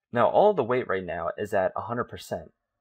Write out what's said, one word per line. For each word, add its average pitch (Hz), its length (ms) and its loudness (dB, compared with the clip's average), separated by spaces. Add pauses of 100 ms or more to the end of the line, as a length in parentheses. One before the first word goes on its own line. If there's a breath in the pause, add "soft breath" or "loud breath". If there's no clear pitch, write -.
(120)
Now 117 180 4
all 190 260 4
the 143 100 0
weight 123 240 -2
right 95 160 -2
now 85 320 -4
is 104 160 -6
at 92 240 2
a 95 60 -6
hundred 117 220 -4
percent, - 500 -12 (260)